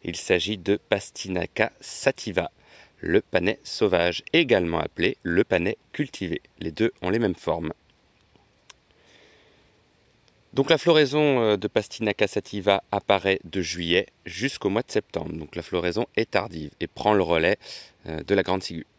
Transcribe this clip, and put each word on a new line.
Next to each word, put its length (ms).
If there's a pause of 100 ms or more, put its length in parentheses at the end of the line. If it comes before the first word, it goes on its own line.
Il 140
s'agit 420
de 300
Pastinaca 800 (100)
sativa, 680 (480)
le 220
panais 420
sauvage, 720
également 480
appelé 420
le 220
panais 340 (140)
cultivé. 500 (160)
Les 140
deux 180 (120)
ont 80
les 100
mêmes 160
formes. 360 (2750)
Donc 160
la 80
floraison, 640
euh, 160
de 120
Pastinaca 580
sativa 640
apparaît 540
de 180
juillet 440 (200)
jusqu'au 440
mois 120
de 80
septembre. 440
Donc 200
la 80
floraison 440 (100)
est 160
tardive 480
et 80
prend 260
le 80
relais, 360 (480)
euh, 180
de 100
la 80
grande 220
ciguë. 220 (120)